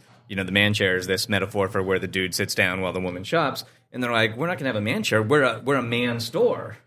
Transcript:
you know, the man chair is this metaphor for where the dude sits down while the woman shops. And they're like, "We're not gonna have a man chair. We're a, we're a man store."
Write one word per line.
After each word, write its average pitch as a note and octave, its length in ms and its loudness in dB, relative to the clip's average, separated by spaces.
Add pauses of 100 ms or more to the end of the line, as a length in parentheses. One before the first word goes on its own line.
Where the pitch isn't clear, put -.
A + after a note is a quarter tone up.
(300)
you G2 60 -8
know, F#2+ 80 -2
the F#2 80 -6
man G#2 220 6
chair F#2+ 240 2
is F2+ 100 -4
this F#2 220 0
metaphor G2 400 0
for G2 120 -2
where F#2+ 180 0
the F#2 80 -6
dude F#2 280 -2
sits G2+ 200 -2
down F#2+ 260 2
while F#2 120 -2
the F#2 80 -2
woman F2+ 220 -6
shops. D3 400 -2 (300)
And B2+ 100 -4
they're A#2+ 80 -2
like, A2+ 240 2
"We're C#3+ 120 -2
not F3+ 100 -2
gonna C3+ 120 -4
have A#2 60 -2
a G#2 60 -2
man D3+ 220 -2
chair. A2 200 2
We're C#3 200 4
a, A#2 180 0
we're C3+ 160 0
a B2+ 60 0
man A#2+ 360 -2
store." A2 560 -2 (120)